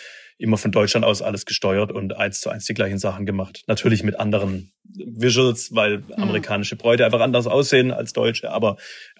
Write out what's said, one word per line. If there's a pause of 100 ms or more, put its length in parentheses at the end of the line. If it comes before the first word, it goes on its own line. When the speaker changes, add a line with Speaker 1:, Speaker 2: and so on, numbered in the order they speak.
(360)
Speaker 1:
immer
von
Deutschland
aus
alles
gesteuert
und
eins
zu
eins
die
gleichen
Sachen
gemacht.
Natürlich
mit
anderen (100)
Visuals,
weil
Speaker 2:
Mhm.
Speaker 1:
amerikanische
Bräute
einfach
anders
aussehen
als
deutsche,
aber (420)